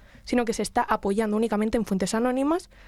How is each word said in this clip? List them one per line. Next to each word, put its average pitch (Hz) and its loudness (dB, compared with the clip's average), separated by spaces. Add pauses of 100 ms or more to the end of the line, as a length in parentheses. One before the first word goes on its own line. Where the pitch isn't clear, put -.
(240)
sino 247 2
que 220 -2
se 220 -2
está 233 0
apoyando 208 0
únicamente 220 0
en 214 -2
fuentes 190 -2
anónimas 262 0 (180)